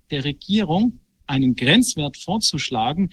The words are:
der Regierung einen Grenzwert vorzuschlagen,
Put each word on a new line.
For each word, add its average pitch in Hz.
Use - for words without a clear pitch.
der 135
Regierung 190
einen 131
Grenzwert 151
vorzuschlagen, 160